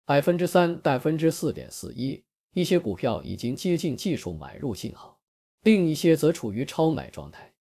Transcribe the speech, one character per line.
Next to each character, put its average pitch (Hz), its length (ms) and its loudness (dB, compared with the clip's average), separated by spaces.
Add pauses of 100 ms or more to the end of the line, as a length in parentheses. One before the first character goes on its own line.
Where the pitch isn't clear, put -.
百 143 160 4
分 175 160 2
之 175 100 0
三、 170 320 4
百 - 180 2
分 156 200 0
之 160 120 2
四 160 220 -4
点 64 180 -10
四 - 240 -14
一， 131 300 -8 (300)
一 180 100 0
些 175 160 2
股 104 160 -4
票 104 260 -2
已 98 140 -10
经 120 180 -4
接 175 220 -2
近 160 220 -2
技 170 180 -2
术 - 160 -8
买 71 240 -12
入 135 180 -6
信 - 220 -10
号， - 240 -20 (440)
另 208 220 6
一 156 80 2
些 160 220 6
则 151 160 2
处 110 220 -4
于 117 100 -4
超 160 260 0
买 69 200 -4
状 73 200 -14
态。 - 320 -20